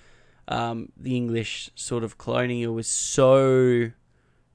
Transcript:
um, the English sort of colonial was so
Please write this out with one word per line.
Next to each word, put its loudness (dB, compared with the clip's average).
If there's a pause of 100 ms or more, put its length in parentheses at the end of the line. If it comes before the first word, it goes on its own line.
(480)
um, -6
the -6
English -6
sort -6
of -10
colonial -4
was -6
so 4 (640)